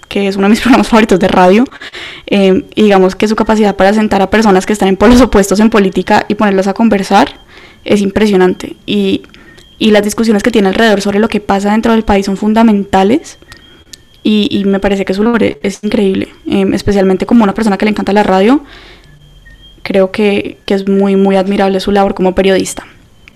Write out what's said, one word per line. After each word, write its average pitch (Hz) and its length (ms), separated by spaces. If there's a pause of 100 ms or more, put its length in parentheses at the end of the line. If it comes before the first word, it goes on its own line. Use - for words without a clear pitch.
que 202 200
es 196 80
uno 196 100
de 202 40
mis 220 100
<laughs> - 20
programas 208 260
favoritos 220 300
de 190 100
radio, 190 360 (640)
eh, 196 380 (100)
y 214 80
digamos 190 340
que 214 120
su 214 80
capacidad 214 400
para 190 180
sentar 208 280
a 190 80
personas 208 360
que 214 60
están 202 160
en 190 80
polos 247 240
opuestos 202 400
en 220 100
política 202 580
y 208 60
ponerlas 196 320
a 196 80
conversar 208 680 (440)
es 208 160
impresionante, 196 760 (100)
y, 196 360 (560)
y 220 120
las 208 140
discusiones 214 380
que 254 80
tiene 196 180
alrededor 208 320
sobre 202 180
lo 226 100
que 208 120
pasa 202 320
dentro 226 200
del 220 120
país 196 220
son 196 100
fundamentales, 208 1000 (840)
y, 214 260
y 202 160
me 196 120
parece 196 260
que 190 100
su 202 100
labor 240 180
es - 400
increíble, 208 460 (180)
eh, 202 180 (100)
especialmente 196 520
como 233 160
una 196 120
persona 220 220
que 220 100
le 214 40
encanta 196 220
la 208 100
radio, 202 400 (1200)
creo 190 300
que, 202 520
que 196 100
es 196 120
muy, 196 300
muy 196 200
admirable 196 440
su 190 100
labor 196 240
como 185 200
periodista. 190 520 (500)